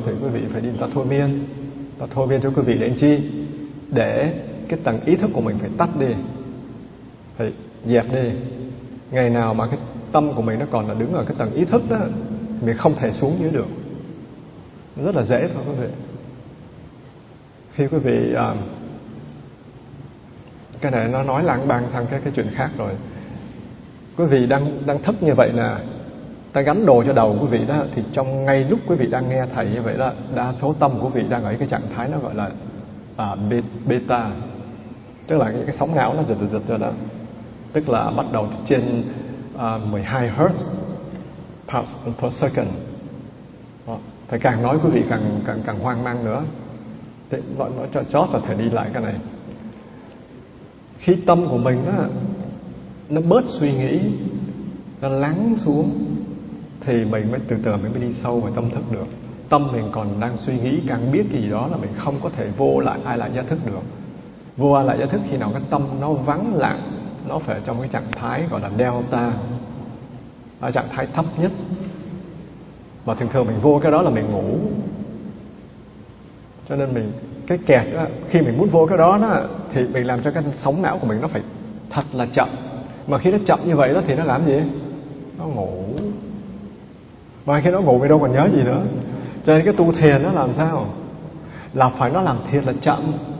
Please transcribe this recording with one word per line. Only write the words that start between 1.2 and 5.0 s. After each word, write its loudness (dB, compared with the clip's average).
Ta -6
thôi 2
miên 4
cho 2
quý 4
vị 4
để 2
làm 0
chi? 6
Để 2
cái -2
tầng 2